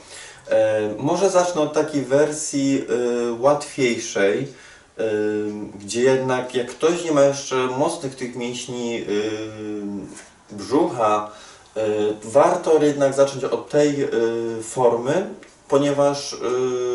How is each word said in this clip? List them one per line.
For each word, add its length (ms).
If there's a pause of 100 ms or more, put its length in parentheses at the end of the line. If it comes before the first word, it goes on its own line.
(500)
E, 480
może 320
zacznę 300
od 120
takiej 300
wersji, 840
e, 480
łatwiejszej, 1120 (560)
e, 60 (760)
gdzie 220
jednak 520
jak 120
ktoś 380
nie 80
ma 100
jeszcze 340
mocnych 600
tych 200
mięśni, 680 (1500)
e, 40
brzucha, 720 (460)
e, 40 (440)
warto 580
jednak 320
zacząć 300
od 240
tej, 340
e, 60 (540)
formy, 720 (340)
ponieważ, 640
e, 40 (580)